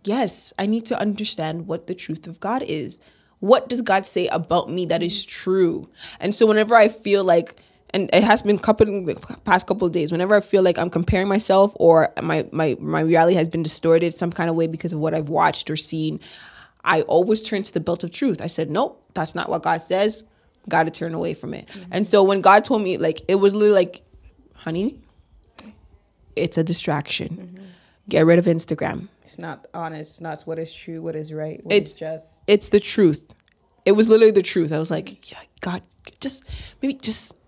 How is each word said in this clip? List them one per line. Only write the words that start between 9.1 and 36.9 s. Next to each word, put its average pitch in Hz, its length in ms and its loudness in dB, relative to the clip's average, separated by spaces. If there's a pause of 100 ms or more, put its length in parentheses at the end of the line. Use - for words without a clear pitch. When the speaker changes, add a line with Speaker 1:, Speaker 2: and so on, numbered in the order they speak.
Speaker 1:
past 185 220 2
couple 196 200 0
of 165 60 -2
days, 160 180 -2
whenever 180 240 2
I 208 60 4
feel 196 220 2
like 180 140 2
I'm 170 120 -2
comparing 185 400 0
myself 196 480 4
or 160 340 6 (100)
my, 160 300 -2
my, 156 300 -2
my 156 180 -2
reality 165 380 4
has 165 100 2
been 165 160 -4
distorted 165 500 0
some 175 200 -6
kind 170 160 -4
of 165 80 -2
way 165 100 0
because 165 240 -8
of 160 80 -6
what 160 140 -2
I've 156 160 -6
watched 160 400 0
or 156 80 -4
seen, 156 420 -6 (640)
I 160 200 2
always 214 380 2
turn 202 220 -6
to - 100 -10
the 175 60 -2
belt 170 240 -6
of 175 80 -8
truth. 220 300 -2
I - 60 -6
said, 160 240 -6
"Nope, 240 320 -4 (100)
that's 160 220 -4
not 175 140 -6
what 165 120 -4
God 165 200 -2
says. 208 420 -2 (460)
Gotta 165 200 2
turn 165 240 -8
away 165 200 -4
from 156 200 -12
it." - 140 -16
Speaker 2:
Mm-hmm. 185 240 -18
Speaker 1:
And 202 160 0
so 202 160 6
when 196 180 2
God 196 220 8
told 220 180 0
me, 185 160 -4
like, 160 300 -2
it 185 80 2
was 196 180 4
literally 208 220 4
like, 180 260 0 (520)
"Honey, 185 460 -6 (1400)
it's 170 220 -2
a 165 60 0
distraction. 156 680 -6 (260)
Speaker 2:
Mm-hmm. 190 80 -20 (460)
Speaker 1:
Get 165 160 4
rid 170 140 6
of 175 60 -2
Instagram." 165 640 -4 (140)
Speaker 2:
It's - 160 -16
not 165 340 -14
honest. 160 380 -12
It's - 100 -16
not 156 220 -12
what 160 160 -10
is 160 140 -10
true, 165 280 -14
what 165 160 -8
is 156 160 -12
right, 156 320 -10
what 190 100 0
Speaker 1:
It's 196 160 2
Speaker 2:
is - 60 -10
just. - 500 -14
Speaker 1:
it's 202 220 2
the 208 100 4
truth. 175 540 0 (520)
It 190 80 4
was 220 140 4
literally 220 240 8
the 202 100 4
truth. 165 300 0
I 156 80 -2
was 160 120 -4
like, - 400 -10
"Yeah, - 80 -20 (220)
God, 180 200 -6 (400)
just, 269 220 -10 (380)
maybe 269 120 -2